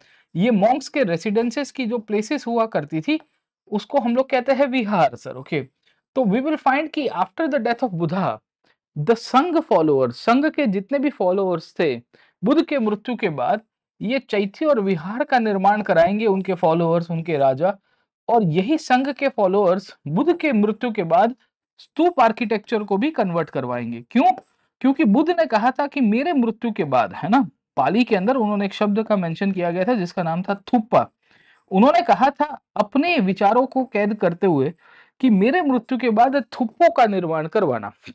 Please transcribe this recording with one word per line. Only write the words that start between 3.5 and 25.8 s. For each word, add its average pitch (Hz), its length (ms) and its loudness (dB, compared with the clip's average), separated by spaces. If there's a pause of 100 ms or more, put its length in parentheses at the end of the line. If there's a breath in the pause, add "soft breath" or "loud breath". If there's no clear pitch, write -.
उसको 208 280 -4
हम 233 160 0
लोग 262 140 0
कहते 254 220 0
हैं 269 160 2
विहार, 208 480 0
सर। 127 200 -14
ओके, 135 260 -6 (540)
तो 262 100 2
we 214 160 2
will 302 180 -2
find 294 300 -4
कि 285 180 -6
after 185 400 -4
the 262 180 -2
death 233 180 -4
of 208 120 -4
Buddha, 165 400 -2 (640)
the 156 180 0
संघ 311 440 0
फॉलोअर्स, 147 600 0
संघ 262 300 2
के 294 180 -2
जितने 202 320 -4
भी 277 100 -2
फॉलोअर्स 185 680 -2
थे, 151 160 0 (480 soft breath)
बुद्ध 285 220 2
के 294 140 -4
मृत्यु 220 360 -4
के 208 140 -2
बाद 151 320 -2 (400)
ये 233 180 -2
चैत्य 208 460 -4
और 285 140 2
विहार 196 440 -4
का 277 160 0
निर्माण 208 420 0
कराएंगे 196 440 2
उनके 190 280 0
फॉलोअर्स, 170 580 0
उनके 165 260 -2
राजा। 139 400 0 (520)
और 226 140 4
यही 185 340 0
संघ 262 320 0
के 277 180 -4
फॉलोअर्स 196 640 0 (140)
बुद्ध 247 300 2
के 311 140 -2
मृत्यु 214 400 0
के 208 120 -4
बाद 180 320 2 (440)
स्तूप - 400 0
आर्किटेक्चर 220 640 0
को 202 140 -2
भी 254 140 0
कन्वर्ट 175 380 -2
करवाएंगे। 123 520 -6 (100)
क्यों? 294 200 4 (500)
क्योंकि 269 220 2
बुद्ध 311 260 4
ने 339 160 0
कहा 233 260 0
था 285 160 -4